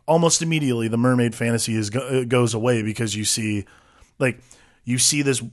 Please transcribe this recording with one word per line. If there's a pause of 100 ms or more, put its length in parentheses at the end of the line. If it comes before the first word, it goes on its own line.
almost
immediately,
the
mermaid
fantasy
is
go-,
it
goes
away
because
you
see, (540)
like, (440)
you
see
this, (120)